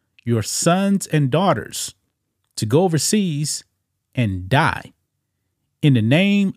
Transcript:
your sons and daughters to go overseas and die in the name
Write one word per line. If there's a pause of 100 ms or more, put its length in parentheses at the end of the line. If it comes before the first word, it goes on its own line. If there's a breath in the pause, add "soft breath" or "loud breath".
(240)
your
sons
and
daughters (640)
to
go
overseas (500)
and
die (880)
in
the
name